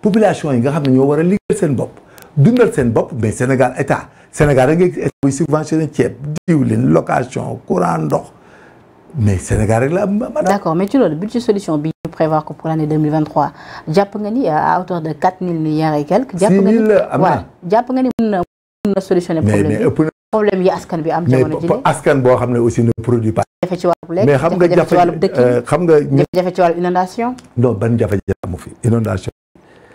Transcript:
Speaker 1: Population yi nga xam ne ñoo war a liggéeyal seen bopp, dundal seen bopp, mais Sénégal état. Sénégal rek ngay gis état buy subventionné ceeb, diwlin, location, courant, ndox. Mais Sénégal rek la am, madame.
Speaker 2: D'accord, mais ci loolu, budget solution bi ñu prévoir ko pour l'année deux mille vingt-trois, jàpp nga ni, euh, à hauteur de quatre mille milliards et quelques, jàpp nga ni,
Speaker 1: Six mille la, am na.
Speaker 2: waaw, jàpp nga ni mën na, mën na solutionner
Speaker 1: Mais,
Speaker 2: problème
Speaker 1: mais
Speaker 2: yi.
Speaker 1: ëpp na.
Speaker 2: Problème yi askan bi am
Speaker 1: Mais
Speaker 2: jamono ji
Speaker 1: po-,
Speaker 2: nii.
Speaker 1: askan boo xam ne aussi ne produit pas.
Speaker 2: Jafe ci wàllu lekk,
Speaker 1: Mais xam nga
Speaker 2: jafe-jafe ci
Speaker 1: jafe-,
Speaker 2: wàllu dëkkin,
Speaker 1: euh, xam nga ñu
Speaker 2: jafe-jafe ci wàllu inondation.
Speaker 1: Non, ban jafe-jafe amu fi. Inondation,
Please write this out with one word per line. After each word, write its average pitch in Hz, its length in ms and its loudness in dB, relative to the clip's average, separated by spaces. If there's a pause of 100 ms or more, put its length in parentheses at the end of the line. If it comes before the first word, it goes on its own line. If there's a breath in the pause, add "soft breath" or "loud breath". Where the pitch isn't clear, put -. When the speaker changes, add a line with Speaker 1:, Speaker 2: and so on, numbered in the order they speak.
Speaker 1:
Population 196 520 0
yi 123 80 2
nga 143 100 0
xam 156 120 -2
ne 135 80 2
ñoo 131 160 4
war 147 120 2
a 160 40 2
liggéeyal 185 360 -2
seen 151 160 0
bopp, - 240 -6 (380 loud breath)
dundal 220 360 4
seen 120 180 0
bopp, 139 200 -2 (100)
mais 110 120 0
Sénégal 123 440 0
état. 143 300 -4 (240 soft breath)
Sénégal 135 380 4
rek 160 100 2
ngay 180 140 2
gis - 60 -10
état 143 100 -2 (120)
buy 139 120 0
subventionné 156 580 -2
ceeb, 104 220 0 (340)
diwlin, 127 400 2
location, - 800 -2
courant, 175 300 -2
ndox. 151 340 -4 (880 loud breath)
Mais 101 200 2
Sénégal 110 460 0
rek 139 100 0
la 196 100 -2
am, 202 140 0
madame. 233 260 -4
Speaker 2:
D'accord, 185 320 0
mais 185 120 0
ci 277 100 0
loolu, 180 180 2
budget 208 240 -6
solution 202 380 -2
bi 151 120 -4
ñu 170 220 -10
prévoir 156 320 -2
ko 156 100 -14
pour - 140 -12
l'année 156 200 -2
deux 156 100 -2
mille 151 140 0
vingt-trois, 151 420 0 (340 loud breath)
jàpp 196 280 0
nga 208 160 -6
ni, 240 180 -2
euh, - 20 0
à 156 300 0
hauteur 180 200 -6
de 156 120 -4
quatre 185 280 -2
mille 175 180 -4
milliards 156 340 0
et 151 100 0
quelques, 190 340 -2
jàpp 175 140 2
nga 196 100 4
ni, 190 100 2
Speaker 1:
Six - 100 4
mille 214 60 2
la, 208 180 4
am - 160 -2
na. 185 80 4
Speaker 2:
waaw, 127 100 0 (300)
jàpp 226 220 2
nga 262 100 -2
ni 262 80 2 (100)
mën 226 100 0
na, 196 100 0
mën - 560 -6
na 190 60 -2
solutionner 175 400 0
Speaker 1:
Mais, 104 100 2
Speaker 2:
problème 202 200 2
Speaker 1:
mais 143 80 -2
Speaker 2:
yi. 226 80 0
Speaker 1:
ëpp - 120 0
na. 156 100 0 (220)
Speaker 2:
Problème 208 320 0
yi 185 60 4
askan 170 280 -4
bi 160 140 -4
am 165 180 -2
Speaker 1:
Mais 127 80 4
Speaker 2:
jamono 147 240 0
ji 170 60 -4
Speaker 1:
po-, 185 80 2
Speaker 2:
nii. 254 100 -6
Speaker 1:
askan 151 360 2
boo 127 140 4
xam 120 160 -2
ne 120 80 0
aussi 117 240 2
ne 117 80 4 (120)
produit 117 280 0
pas. 101 120 -2 (200)
Speaker 2:
Jafe 175 160 -4
ci - 80 -4
wàllu 170 280 -2
lekk, 180 100 2
Speaker 1:
Mais 143 120 4
xam 165 200 0
nga 175 100 4
Speaker 2:
jafe-jafe 170 220 2
ci 175 60 0
Speaker 1:
jafe-, - 20 4
Speaker 2:
wàllu 170 220 2
dëkkin, 156 220 -2
Speaker 1:
euh, 123 200 2
xam 151 240 -2
nga 156 160 6
ñu 139 220 2 (100)
Speaker 2:
jafe-jafe 180 220 -2
ci 190 60 0
wàllu 170 180 2
inondation. 185 560 -2 (200)
Speaker 1:
Non, 120 180 2
ban 117 240 -2
jafe-jafe 101 380 -2 (100)
amu 90 120 -8
fi. - 140 -20 (120)
Inondation, 107 480 -2 (640 soft breath)